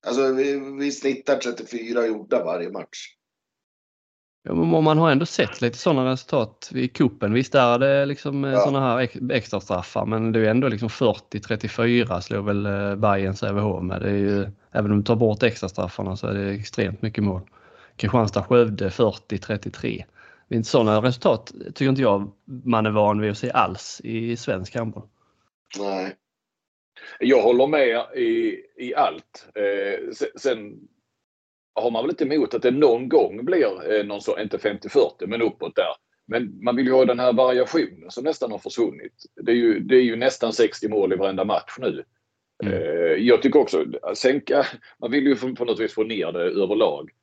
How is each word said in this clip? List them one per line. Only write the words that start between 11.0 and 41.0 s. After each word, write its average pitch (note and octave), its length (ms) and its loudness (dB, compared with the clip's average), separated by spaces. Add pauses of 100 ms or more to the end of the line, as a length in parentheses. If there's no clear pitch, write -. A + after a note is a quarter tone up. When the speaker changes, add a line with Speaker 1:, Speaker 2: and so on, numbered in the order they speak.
Speaker 2:
trettiofyra A2+ 840 0
slår G#2 200 -4
väl, G2+ 240 -2
eh, G2+ 300 -2
Bayern G2 400 0
Sävehof G2+ 480 -2
med. F#2 180 -4
Det G2+ 80 -2
är G2+ 80 0
ju, G2+ 300 0 (240)
även G#2 200 0
om G#2 60 4
du G2+ 60 2
tar A#2 120 2
bort A2 280 2
extra A2 260 0
straffarna F#2+ 460 -6
så - 120 -8
är G#2 60 -4
det G2 180 -4
extremt G2+ 500 -4
mycket G#2+ 220 -2
mål. F#2+ 180 -2 (540)
Kristianstad-Skövde A2 960 2
fyrtio G#2+ 460 -2
trettiotre. G#2+ 680 -8 (420)
Det - 80 -4
är - 20 2
inte A2 120 -2
såna G#2+ 320 4
resultat B2+ 520 0 (120)
tycker - 240 -2
inte C3 120 2
jag G#2 300 2 (140)
man B2 400 0
är G#2+ 60 0
van G#2 300 4
vid G#2+ 100 0
att G#2+ 60 -6
se B2 140 -6
alls F#2 520 -2
i A2+ 340 -4
svensk G2 380 -6
handboll. A2 280 -8 (760)
Speaker 1:
Nej. G2 360 -6 (1040)
Speaker 3:
Jag B2 220 4
håller B2 260 6
med B2+ 380 2 (100)
i, A2+ 460 0 (160)
i B2+ 180 -8
allt. - 600 -4
Eh, G2+ 580 -4
se-, - 260 -8
sen A2 480 -6 (840)
har A#2 180 0
man A2+ 120 -2
väl C#3+ 60 -2
inte E3 140 -2
emot C#3 300 0
att A2+ 80 -4
det B2 100 4
någon B2+ 380 4
gång A#2 360 2
blir, G#2 480 0
eh, G#2 120 2
någon G2+ 160 -8
så, - 180 -4
inte G#2 200 -6
femtio G2+ 300 -4
fyrtio, F#2 380 0
men A2+ 140 -4
uppåt G2 340 -4
där. E2+ 200 0 (320)
Men G#2 360 -6
man A#2+ 120 0
vill C3 100 2
ju B2+ 60 2
ha C3 140 6
den A#2+ 140 0
här B2+ 140 4
variationen A2 800 0
som A#2+ 120 -10
nästan C3+ 280 -4
har G#2 60 -8
försvunnit. G#2+ 560 -4 (220)
Det - 160 -2
är A#2+ 40 6
ju, A2+ 240 4
det G2+ 160 2
är B2+ 60 10
ju A#2 140 2
nästan A#2+ 380 0
sextio A2 360 0
mål G2 240 0